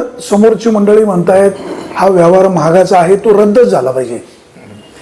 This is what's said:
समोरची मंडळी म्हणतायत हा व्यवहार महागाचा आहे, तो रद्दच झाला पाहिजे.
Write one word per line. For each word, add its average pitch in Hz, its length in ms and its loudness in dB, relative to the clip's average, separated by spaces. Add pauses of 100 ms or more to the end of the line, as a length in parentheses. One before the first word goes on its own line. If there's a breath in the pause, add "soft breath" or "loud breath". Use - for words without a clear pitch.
(300)
समोरची 214 400 0
मंडळी 214 340 2
म्हणतायत 190 480 0 (440)
हा - 120 -2
व्यवहार 185 400 2
महागाचा 180 520 0
आहे, 175 160 2
तो 202 260 2
रद्दच 208 220 2
झाला 151 280 -2
पाहिजे. 120 280 -8 (840 loud breath)